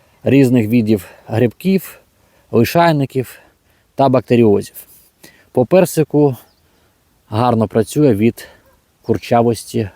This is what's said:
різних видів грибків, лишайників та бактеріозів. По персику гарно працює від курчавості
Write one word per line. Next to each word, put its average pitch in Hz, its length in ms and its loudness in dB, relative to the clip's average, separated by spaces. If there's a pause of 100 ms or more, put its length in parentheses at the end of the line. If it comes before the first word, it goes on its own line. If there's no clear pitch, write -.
(240)
різних 123 440 2
видів 110 380 0 (200)
грибків, 123 720 -4 (520)
лишайників 139 880 -2 (560)
та 135 140 0
бактеріозів. 117 680 2 (760)
По 123 140 0
персику 147 680 0 (920)
гарно 113 400 0
працює 131 460 0
від 110 340 -2 (540)
курчавості 117 920 -2